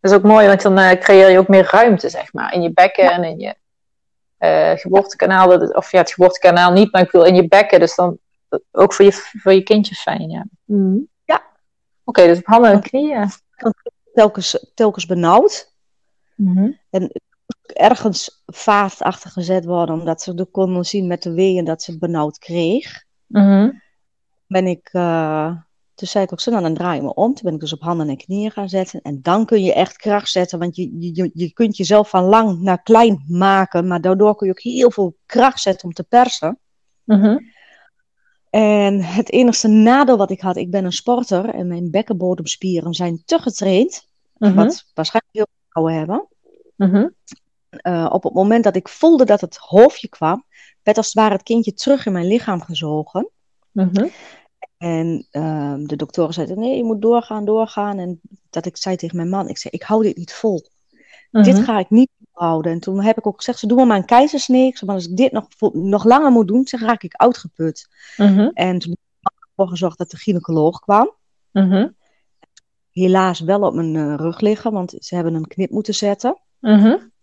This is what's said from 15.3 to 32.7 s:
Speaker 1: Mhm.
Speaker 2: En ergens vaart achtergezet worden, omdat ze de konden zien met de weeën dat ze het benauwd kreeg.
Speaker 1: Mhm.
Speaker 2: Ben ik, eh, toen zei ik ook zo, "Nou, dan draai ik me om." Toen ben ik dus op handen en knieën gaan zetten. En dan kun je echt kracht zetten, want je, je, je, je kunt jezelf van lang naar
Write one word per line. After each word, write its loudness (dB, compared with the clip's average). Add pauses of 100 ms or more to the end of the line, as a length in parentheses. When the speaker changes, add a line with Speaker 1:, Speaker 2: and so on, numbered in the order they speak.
Speaker 1:
Mhm. 0 (200)
Speaker 2:
En -4 (560)
ergens -2
vaart -2
achtergezet -4
worden, -4
omdat -6
ze -10
de -6
konden -4
zien -6
met -6
de -8
weeën 0
dat -6
ze -16
het -14
benauwd -6
kreeg. -6 (220)
Speaker 1:
Mhm. 2 (760)
Speaker 2:
Ben -2
ik, -8
eh, -4 (420)
toen -16
zei -2
ik -10
ook -14
zo, -6
"Nou, -2
dan -4
draai -6
ik -6
me -8
om." -2
Toen -16
ben -4
ik -10
dus -10
op -14
handen -6
en -6
knieën -8
gaan -10
zetten. -6
En -12
dan 0
kun 2
je 0
echt -2
kracht -4
zetten, -4
want -8
je, -10
je, -10
je, -4
je -8
kunt -2
jezelf 0
van 0
lang 2
naar -2